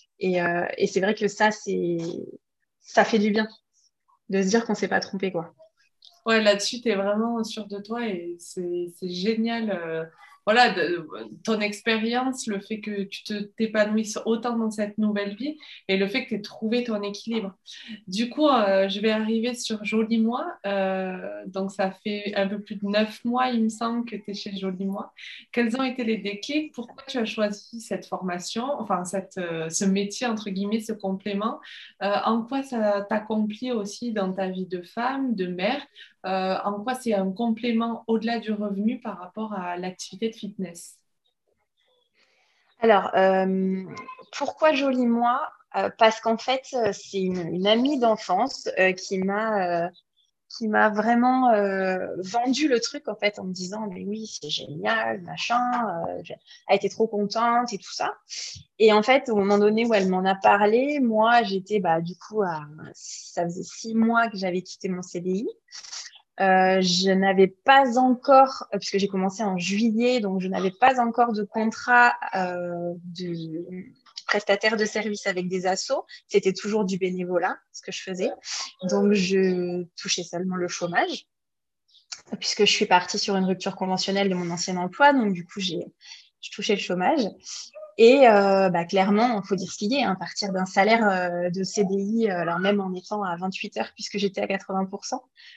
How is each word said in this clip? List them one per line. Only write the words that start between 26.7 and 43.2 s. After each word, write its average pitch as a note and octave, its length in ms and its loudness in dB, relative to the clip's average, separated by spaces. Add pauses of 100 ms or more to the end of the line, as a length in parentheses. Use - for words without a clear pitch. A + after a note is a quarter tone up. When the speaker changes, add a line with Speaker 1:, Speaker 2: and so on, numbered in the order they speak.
Speaker 2:
Pourquoi - 340 -14
tu C4 120 -6
as A3 60 -2
choisi G#3+ 560 -6
cette F#3 260 -8
formation, F#3 580 -6 (140)
enfin, F#3+ 260 -2
cette, F#3 320 -8
euh, E3 320 -6
ce F3+ 160 -2
métier, G3+ 400 0
entre G#3+ 240 -4
guillemets, G3+ 320 -2
ce A3 120 -6
complément ? G3+ 640 -4 (420)
Euh, G3+ 140 0 (100)
en A3+ 160 2
quoi C4+ 220 -4
ça G#3 440 0
t'accomplit G#3+ 640 -2
aussi A3 420 -4
dans F#3+ 200 0
ta F#3+ 160 -2
vie F#3 180 -6
de F3+ 140 -8
femme, B3+ 540 -4
de F3+ 120 -2
mère ? F#3+ 340 -2 (440)
Euh, F#3+ 400 0
en G#3 180 -4
quoi B3+ 120 -2
c'est A#3 180 -2
un F#3+ 180 0
complément A#3 760 -2
au-delà A3+ 320 0
du A3 120 -6
revenu G#3 480 -2
par G3 200 -10
rapport G#3 340 -10
à F3+ 240 -6
l'activité F#3 520 -6
de A3 60 -14
fitness ? F#3+ 640 -12 (1800)
Speaker 1:
Alors, G#3 340 6
euh, F#3+ 720 2 (480)